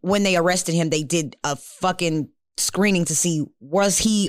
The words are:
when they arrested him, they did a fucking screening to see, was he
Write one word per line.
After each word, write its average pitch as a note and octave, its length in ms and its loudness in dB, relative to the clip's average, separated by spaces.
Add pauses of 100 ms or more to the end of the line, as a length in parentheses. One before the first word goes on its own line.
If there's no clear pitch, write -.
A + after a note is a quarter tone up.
when G3+ 240 2
they F#3 120 2
arrested F3 380 2
him, E3 160 2
they D#3 140 0
did D3+ 400 -2
a C#3+ 100 -2
fucking E3 760 -4 (260)
screening F#3 500 0
to D#3+ 80 -4
see, D#3 300 0 (160)
was F#3 380 0
he G#3+ 300 0